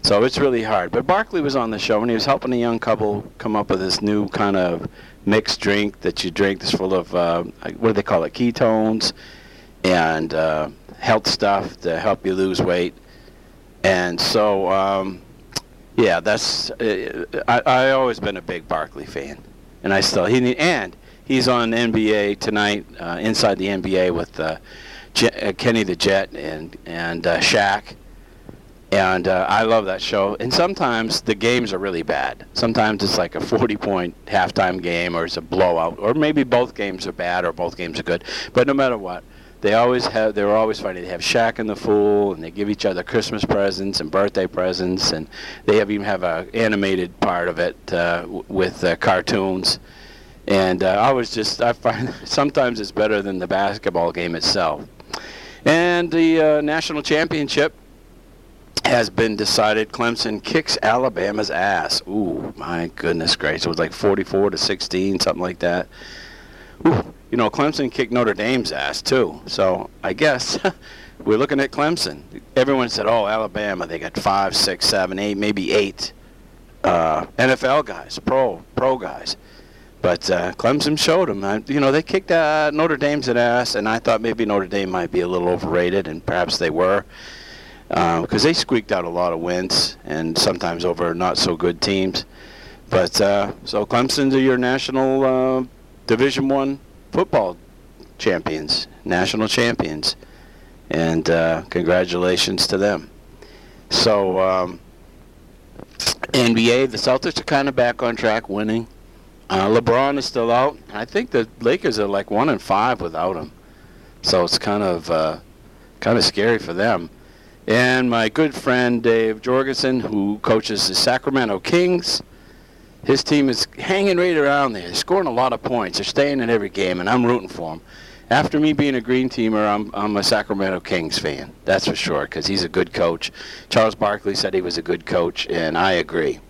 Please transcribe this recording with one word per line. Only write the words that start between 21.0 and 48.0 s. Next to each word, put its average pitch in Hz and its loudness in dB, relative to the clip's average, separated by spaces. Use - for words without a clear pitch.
he's 131 2
on 117 2
N 117 2
B 110 2
A 101 0
tonight, 104 -2
uh, 85 -8
Inside 104 2
the 95 -2
N 98 -2
B 92 0
A 92 4
with, 85 -6
uh, 80 -4
Je-, 117 2
uh, 104 -4
Kenny 113 0
the 92 -2
Jet 95 0
and, 78 -10
and, 85 -6
uh, 85 2
Shaq. 101 0
And, 92 2
uh, 92 2
I 107 4
love 113 4
that 95 -4
show. 101 0
And 123 -4
sometimes 135 0
the 110 -2
games 117 0
are 90 -4
really 92 -4
bad. 69 -4
Sometimes 110 0
it's 98 0
like 165 -2
a - -4
forty 110 0
point 90 -2
halftime 92 0
game, 87 -2
or 82 -2
it's 82 -8
a 82 -8
blowout, 85 0
or 107 0
maybe 151 2
both 123 0
games 95 -6
are 92 -8
bad 87 -2
or 85 -2
both 85 -6
games 85 -8
are - -8
good. 87 -4
But 123 4
no 139 0
matter 135 2
what, 90 -10
they 104 2
always 120 4
have, 110 0
they're 104 2
always 110 0
funny. 92 -8
They 90 -10
have 87 -8
Shaq 117 2
and 110 -2
the 101 -4
Fool, 104 2
and 80 -8
they 82 -10
give 101 -4
each 104 -2
other 92 -2
Christmas 107 -2
presents 98 -2
and 78 -8
birthday 98 0
presents, 92 -2
and 78 -6
they 104 4
have, 104 2
even 101 -2
have 98 -2
a 87 -2
animated 98 0
part 87 0
of 82 -4
it, 87 -2
uh, 85 0